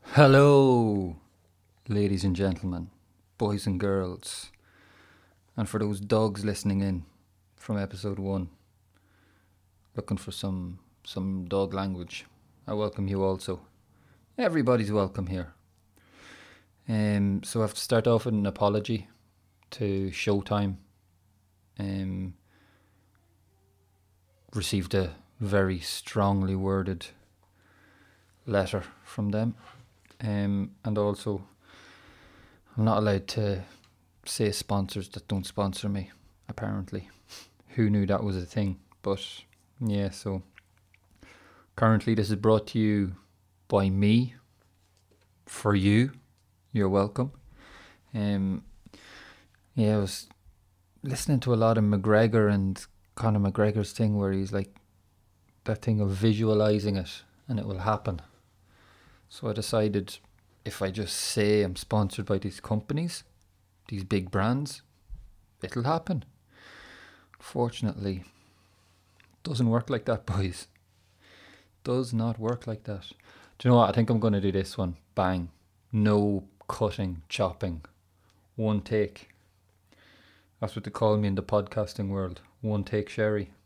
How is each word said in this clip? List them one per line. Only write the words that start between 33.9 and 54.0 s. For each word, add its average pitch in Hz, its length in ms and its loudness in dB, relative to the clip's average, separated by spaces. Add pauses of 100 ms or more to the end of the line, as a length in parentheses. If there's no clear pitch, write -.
say 107 280 -2
sponsors 98 580 -4
that - 180 -16
don't 98 180 -2
sponsor 101 420 -4
me, 98 220 -4 (380)
apparently. 101 600 -8 (600)
Who 110 200 2
knew 104 180 4
that 101 160 0
was 101 140 -2
a 90 80 -4
thing? 98 340 -2 (240)
But, 98 240 -2 (540)
yeah, 101 300 0
so 95 320 -8 (1300)
currently 110 400 4
this 101 140 2
is 107 80 0
brought 107 320 4
to 120 100 -2
you 101 360 2 (540)
by 98 200 4
me, 104 460 4 (1120)
for - 280 0
you. 104 380 4 (600)
You're 101 160 2
welcome. 101 440 0 (840)
Um, 101 500 -2 (1080)
yeah, 107 220 4
I - 20 2
was - 300 -4 (760)
listening 131 380 0
to 123 140 2
a - 20 4
lot 113 220 4
of 107 60 4
McGregor 104 680 4
and 98 320 0 (300)
Conor 104 360 2
McGregor's 104 420 0
thing 104 260 0